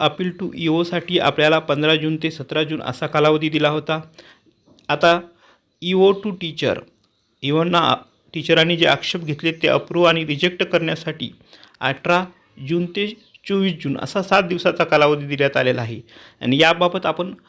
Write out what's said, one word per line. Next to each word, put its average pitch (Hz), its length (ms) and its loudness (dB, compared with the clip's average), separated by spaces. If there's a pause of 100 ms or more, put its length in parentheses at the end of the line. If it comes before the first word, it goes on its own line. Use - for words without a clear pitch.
Appeal 156 280 -2 (120)
to 185 140 -6
ईओसाठी 165 640 -2
आपल्याला 151 400 2
पंधरा 151 360 2
जून 156 220 -4
ते 156 140 -4
सतरा 156 320 -6
जून 151 180 -6
असा - 260 -8
कालावधी 156 420 2
दिला 151 200 0
होता. 156 320 -4 (880)
आता 170 300 4 (600)
ईओ 185 300 4
to 196 180 -4
teacher, 151 500 -4 (640)
ईओना 160 520 2 (380)
टीचरांनी 165 440 2
जे 165 80 2
आक्षेप 143 360 0
घेतले 156 300 -4
ते 165 160 -2
अप्रूव्ह 165 420 2
आणि 165 160 0
रिजेक्ट 175 380 -2
करण्यासाठी 160 720 -4 (440)
अठरा 170 460 0 (440)
जून 175 160 0
ते 202 220 -6 (400)
चोवीस 196 260 0
जून - 280 -6
असा - 200 -4
सात 196 220 2
दिवसाचा 175 400 0
कालावधी 147 420 4
देण्यात 139 320 -2
आलेला 127 240 0
आहे. 113 200 -10 (400)
आणि 127 180 0
याबाबत 175 460 2
आपण 175 280 -4 (160)